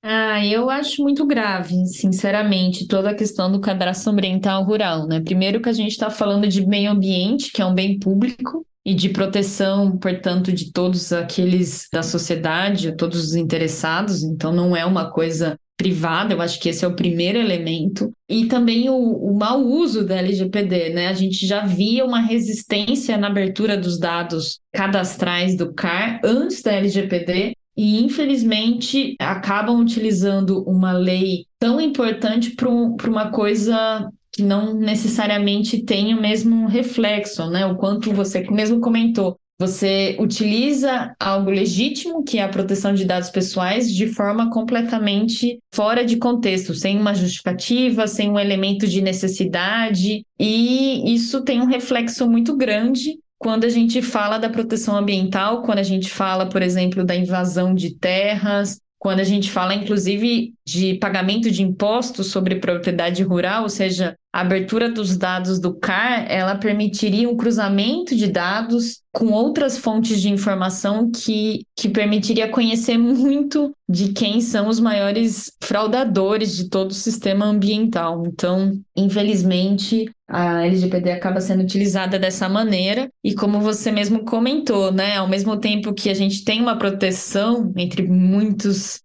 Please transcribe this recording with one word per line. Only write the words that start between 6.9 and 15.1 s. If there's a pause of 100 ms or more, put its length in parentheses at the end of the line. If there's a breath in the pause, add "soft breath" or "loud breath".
ambiente,
que
é
um
bem
público, (180)
e
de
proteção,
portanto,
de
todos
aqueles
da
sociedade,
todos
os
interessados,
então
não
é
uma